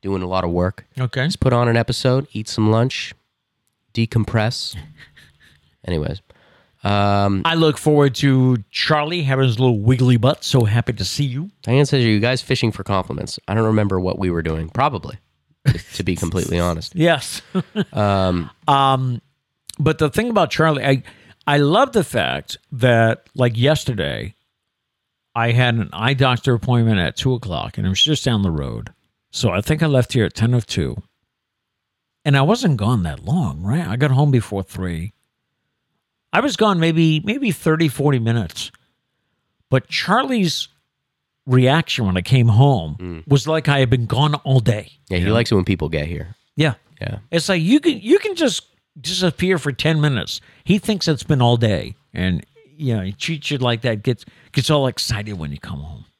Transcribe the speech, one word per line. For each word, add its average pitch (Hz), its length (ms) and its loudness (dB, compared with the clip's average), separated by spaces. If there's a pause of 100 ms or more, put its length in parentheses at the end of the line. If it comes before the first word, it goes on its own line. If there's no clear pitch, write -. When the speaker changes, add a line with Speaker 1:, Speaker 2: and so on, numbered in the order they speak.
Speaker 1:
doing 98 200 -4
a 92 60 -6
lot 92 160 -2
of 87 80 -2
work. 90 340 -2 (140)
Speaker 2:
Okay. 127 260 -4
Speaker 1:
Just 180 160 -4
put 127 100 2
on 120 160 2
an 117 80 2
episode, 127 560 0
eat 107 160 -8
some 110 240 0
lunch, 117 420 0 (800)
decompress. 113 840 -2 (540)
Speaker 2:
<laughs> - 560 -20
Speaker 1:
Anyways. 82 360 -4 (640)
Um, 101 600 2
Speaker 2:
I 165 120 0
look 160 220 2
forward 143 380 2
to 131 420 2 (140)
Charlie 156 520 -2
having 135 220 0
his 120 140 0
little 123 200 2
wiggly 123 380 4
butt. 127 260 0
So 127 200 2
happy 117 300 0
to 104 120 -6
see - 200 -4
you. 139 240 -6 (120)
Speaker 1:
Diane 135 240 2
says, 135 200 0
"Are - 20 2
you 107 140 4
guys 120 200 0
fishing 120 300 -2
for 98 120 -10
compliments?" 90 540 -4 (100)
I 95 60 -4
don't 110 120 2
remember 104 340 2
what 92 180 -2
we 92 140 -2
were 85 100 -2
doing. 80 280 -4
Probably, 127 480 -2 (500)
to, - 100 2 (180)
to - 80 -6
be 87 120 -2
completely 85 440 -4
honest. 87 360 -4
Speaker 2:
<laughs> 175 40 -8 (100)
Yes. - 320 -4 (260)
<laughs> - 260 -6
Speaker 1:
Um, 95 560 0 (180)
Speaker 2:
Um, 135 540 2 (560)
but 151 200 0
the 151 120 2
thing 226 200 -2
about 202 220 2
Charlie, 160 340 0
I, 139 180 0 (440)
I 143 100 2
love 185 340 4
the 208 120 0
fact 73 540 -4 (140)
that, 113 640 2
like, 120 220 2
yesterday, 104 800 -2 (1000)
I 117 160 2
had 120 240 2
an 110 160 -2
eye 113 220 0
doctor 127 400 2
appointment 113 460 2
at 82 180 -2
two 131 160 0
o'clock, - 440 -8
and 101 80 -2
it 92 40 0
was 95 140 0
just 151 200 2
down 113 180 2
the 95 100 2
road. 65 420 -6 (380)
So - 200 0
I - 100 0
think 156 220 0
I - 20 2
left 135 280 2
here 110 120 2
at - 80 -4
ten 117 200 0
of 120 120 0
two. 67 360 -4 (1200)
And 143 120 4
I 135 40 4
wasn't 185 360 2
gone 101 260 0
that 76 220 -6
long, 95 380 -2
right? 139 240 -2
I 92 100 -4
got 139 140 2
home 143 200 2
before 104 320 0
three. 90 500 -8 (1200)
I 196 80 2
was 269 160 -2
gone 202 220 2
maybe, 160 420 2
maybe 226 300 -2
thirty, 160 360 0
forty 139 320 0
minutes. 113 520 -4 (960)
But 131 180 0
Charlie's 226 800 -2 (800)
reaction 127 600 2
when 92 120 0
I 90 40 -2
came 123 280 4
home 107 500 4
Speaker 1:
Mm. 87 280 -12
Speaker 2:
was 139 200 2
like 160 220 -2
I 143 100 2
had 131 100 2
been 120 160 0
gone 147 300 0
all 135 240 2
day. 107 320 -4 (180)
Speaker 1:
Yeah, 92 80 -2
he 87 60 0
Speaker 2:
You 98 60 0
know? 107 40 2
Speaker 1:
likes 117 180 2
it 113 40 2
when 92 100 2
people 85 240 -2
get 78 180 -4
here. 85 280 -10 (200)
Speaker 2:
Yeah. 147 180 0 (280)
Speaker 1:
Yeah. - 180 -8 (120)
Speaker 2:
It's 165 180 -2
like 180 120 0
you 214 180 4
can, 285 200 0
you 240 200 4
can 415 160 -4
just 302 280 0 (360)
disappear 180 580 0
for 143 140 -4
ten 156 300 0
minutes. 139 400 -2 (240)
He 202 140 4
thinks 208 280 -2
it's 156 160 0
been 139 180 0
all 120 160 4
day. 107 380 -2 (180)
And, 92 320 -2 (320)
you 135 180 -4
know, 104 80 -4
he 95 100 -8
treats 156 360 -8
you 147 80 -4
like 120 240 -2
that, 113 220 -4
gets, - 220 -2 (260)
gets - 180 -2
all 147 180 2
excited 107 460 -6
when 76 180 -8
you 73 80 -10
come - 200 -12
home. 76 260 -14 (140)